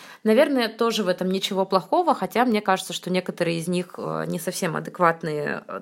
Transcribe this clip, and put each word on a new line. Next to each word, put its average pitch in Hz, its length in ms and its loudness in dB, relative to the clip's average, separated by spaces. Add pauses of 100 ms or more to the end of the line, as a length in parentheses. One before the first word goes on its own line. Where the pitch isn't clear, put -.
(260)
Наверное, 247 420 4
тоже 220 360 0
в 180 40 0
этом 180 240 0
ничего 190 340 0
плохого, 285 480 2
хотя 208 300 0
мне 220 160 2
кажется, 190 320 0
что - 180 -8
некоторые 175 500 -2
из 160 100 -6
них, 180 280 -4
э, 160 300 -4
не 175 120 -4
совсем 175 360 -4
адекватные, 160 920 -2
э, - 140 -8